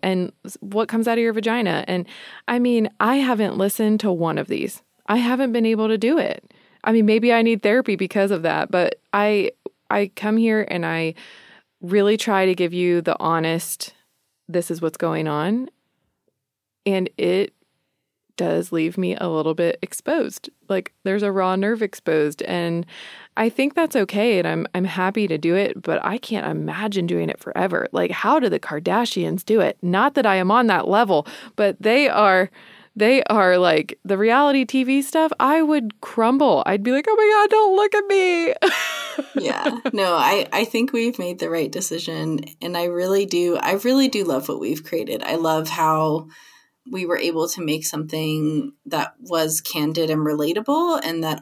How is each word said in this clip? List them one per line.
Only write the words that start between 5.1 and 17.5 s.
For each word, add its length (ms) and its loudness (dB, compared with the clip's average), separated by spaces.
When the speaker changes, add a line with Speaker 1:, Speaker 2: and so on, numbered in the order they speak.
Speaker 1:
haven't 360 0
been 120 0
able 240 0
to 80 0
do 220 2
it. 340 -4
I 80 2
mean, 140 6
maybe 260 4
I 100 4
need 200 2
therapy 340 2
because 340 0
of 120 -2
that, 280 -2
but 300 0
I, 360 2
I 240 0
come 220 -2
here 340 2
and 160 -4
I 280 -4
really 380 2
try 280 2
to 80 2
give 180 0
you 280 2
the 180 0
honest, 720 -2
"This 240 -4
is 100 -8
what's 160 -4
going 300 -2
on." 420 -2
And 340 0
it 340 0